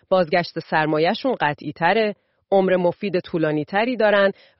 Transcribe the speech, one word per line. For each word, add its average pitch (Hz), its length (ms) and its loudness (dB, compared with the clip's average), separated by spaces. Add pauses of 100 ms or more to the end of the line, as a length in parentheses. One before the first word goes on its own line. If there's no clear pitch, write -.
بازگشت 175 500 0
سرمایه‌شون 160 840 0
قطعی 147 320 -4
تره، 202 420 0 (360)
عمر 190 260 2
مفید 180 440 -2
طولانی 156 440 -2
تری 226 320 -2
دارن 202 340 4 (300)